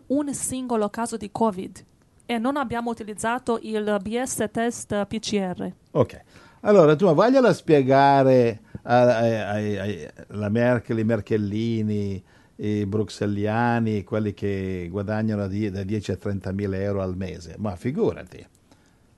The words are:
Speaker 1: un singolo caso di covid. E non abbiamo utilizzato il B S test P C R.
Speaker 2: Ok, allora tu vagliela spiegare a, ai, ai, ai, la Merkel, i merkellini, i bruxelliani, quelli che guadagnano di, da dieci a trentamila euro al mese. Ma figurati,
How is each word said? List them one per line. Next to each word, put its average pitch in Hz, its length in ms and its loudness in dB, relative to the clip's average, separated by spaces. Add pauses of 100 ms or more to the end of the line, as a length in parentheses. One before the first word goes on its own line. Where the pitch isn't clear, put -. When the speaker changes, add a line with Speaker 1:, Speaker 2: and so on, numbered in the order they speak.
Speaker 1:
un 285 260 -2
singolo 240 560 -4
caso 226 260 -6
di 214 160 -10
covid. 196 540 -4 (400)
E 240 120 -4
non 262 200 -2
abbiamo 233 320 -4
utilizzato 226 720 -4
il 214 400 -2
B 220 200 -4
S 240 300 -4
test 226 540 -4
P 220 140 -6
C - 140 -6
R. 190 380 -4 (200)
Speaker 2:
Ok, - 300 0 (400)
allora 180 360 8
tu 190 160 4
vagliela 233 400 6
spiegare 135 1080 6 (220)
a, 123 340 4
ai, 117 180 2
ai, 104 420 -4
ai, 92 320 -6 (180)
la 104 220 -4
Merkel, 120 500 2
i 110 40 -2
merkellini, 107 1200 -2 (320)
i 104 300 -2
bruxelliani, 107 1200 -2
quelli 107 300 -4
che 95 560 -6
guadagnano 104 580 -4
di, 104 240 -4
da 98 120 -6
dieci 104 280 -6
a 101 40 -2
trentamila 98 640 -6
euro 98 240 -2
al 92 160 -4
mese. 85 400 -10
Ma 101 180 -6
figurati, 131 720 -4 (720)